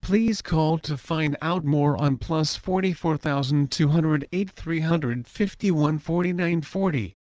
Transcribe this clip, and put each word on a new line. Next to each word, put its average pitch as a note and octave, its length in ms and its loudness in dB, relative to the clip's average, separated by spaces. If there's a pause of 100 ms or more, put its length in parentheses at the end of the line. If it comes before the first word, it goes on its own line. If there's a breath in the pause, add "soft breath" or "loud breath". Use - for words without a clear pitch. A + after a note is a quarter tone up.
Please A3 400 0
call D#3+ 360 2
to D3+ 180 -6
find D3+ 440 -2
out E3 240 -2
more C#3+ 320 2
on C#3 200 0
plus D#3 400 -2
forty-four F#3 640 -2
thousand C#3 520 0
two D3 200 2
hundred D#3 420 2
eight F#3+ 180 -2
three D#3+ 300 -6
hundred D3 480 -2
fifty-one D#3 720 0
forty-nine F3 640 0
forty. D3+ 520 -2 (140)